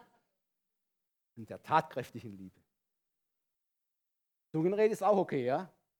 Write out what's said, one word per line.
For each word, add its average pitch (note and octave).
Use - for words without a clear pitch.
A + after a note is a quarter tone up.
An A2+
der F#2+
tatkräftigen A#2+
Liebe. F#2+
Zungenrede G3+
ist G3
auch G3
okay, D3
ja? D#3